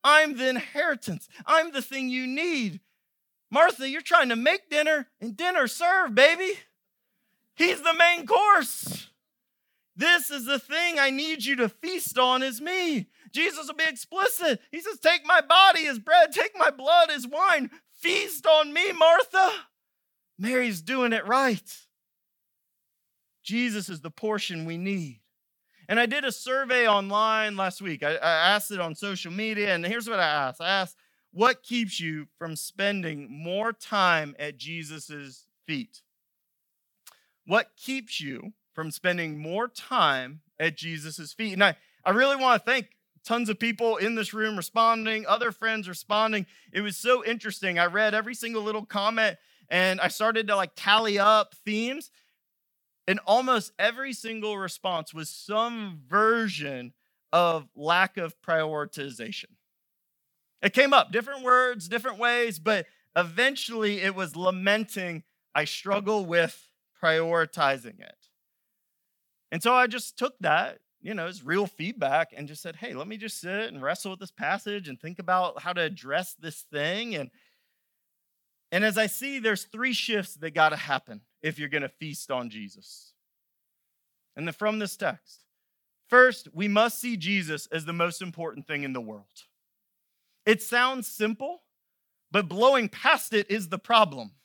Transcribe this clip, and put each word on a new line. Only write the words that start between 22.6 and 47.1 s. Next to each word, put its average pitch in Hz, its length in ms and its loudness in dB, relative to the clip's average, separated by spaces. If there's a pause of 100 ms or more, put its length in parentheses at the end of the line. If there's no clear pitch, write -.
Jesus 220 460 -4
is 160 120 -10
the 156 100 -14
portion 202 540 -6
we 165 120 -8
need. 175 440 -6 (680)
And 220 100 2
I 240 60 4
did 277 200 -2
a 240 60 -2
survey 254 560 0
online 208 680 2
last 190 260 -4
week. 160 220 -6
I, 151 120 0
I 165 160 2 (180)
asked 208 220 2
it 196 80 -6
on 165 140 -4
social 185 380 -8
media, 208 420 -2
and 170 120 -2
here's 220 220 -4
what 220 120 -2
I 170 80 4
asked. 143 340 -2
I 170 80 -2
asked, 190 280 0 (340)
"What 247 320 2
keeps 233 360 -4
you 156 280 -6 (100)
from 165 180 -8
spending 180 760 -6
more 185 420 -4
time 170 640 0
at 147 200 -10
Jesus's 147 880 -12 (180)
feet?" 139 360 -8 (1400)
What 190 320 0
keeps 262 420 -8
you - 340 -10 (200)
from 160 180 -8
spending 165 480 -4
more 185 300 -4
time 147 720 0 (180)
at 160 180 0
Jesus's 156 560 -10
feet? 214 200 -6
And 196 100 6
I, 180 140 4 (260)
I 185 60 2
really 269 260 4
wanna 254 240 4
thank 247 300 0 (340)
tons 233 260 -2
of 208 80 -4
people 233 400 0
in 220 180 -2
this 208 180 -4
room 214 240 -2
responding, 220 680 0
other 220 260 0
friends 220 360 -4
responding. 208 580 -2 (280)
It 196 80 -2
was 202 160 -6
so 240 280 2